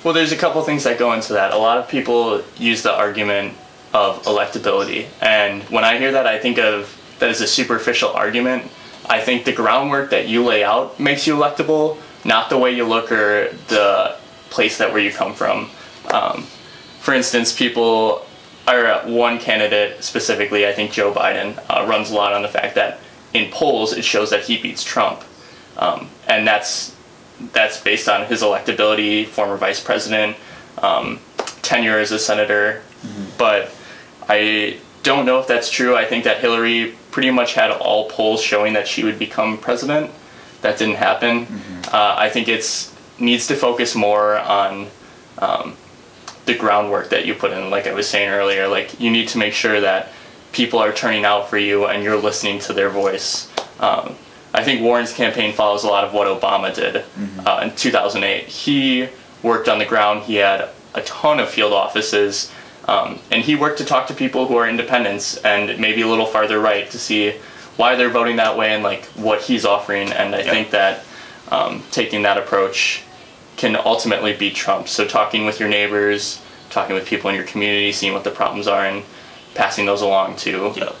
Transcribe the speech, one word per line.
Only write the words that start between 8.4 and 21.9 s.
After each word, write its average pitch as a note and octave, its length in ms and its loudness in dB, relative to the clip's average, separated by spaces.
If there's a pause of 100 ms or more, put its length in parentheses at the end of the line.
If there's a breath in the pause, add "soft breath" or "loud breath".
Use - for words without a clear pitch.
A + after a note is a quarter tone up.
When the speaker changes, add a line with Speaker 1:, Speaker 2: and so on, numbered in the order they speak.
Speaker 1:
I A2 100 2
think B2 260 0
the B2+ 60 0
groundwork C#3 600 2
that - 160 0
you A#2 160 2
lay G#2+ 200 2
out A2+ 360 0
makes C#3+ 280 2
you D3+ 80 2
electable, D3+ 600 2 (260 loud breath)
not A2+ 260 2
the C3+ 80 2
way B2+ 140 4
you B2 140 0
look A2+ 260 0
or G#2 380 2 (180)
the G2+ 480 4 (340)
place G#2+ 280 0
that G2+ 140 0
where G#2+ 100 2
you G2+ 100 0
come F#2+ 220 -4
from. - 360 -2 (400 loud breath)
Um, - 340 -2 (560 loud breath)
for C#3 140 -2
instance, B2 380 0
people, A2+ 720 2 (420)
or, B2 200 4
uh, G#2+ 200 0
one A#2 320 2
candidate G#2 640 0
specifically, G#2 640 0
I G2+ 60 2
think G#2+ 180 -4
Joe G2+ 220 0
Biden, G2 440 -2 (120)
uh, - 180 2
runs A2 240 0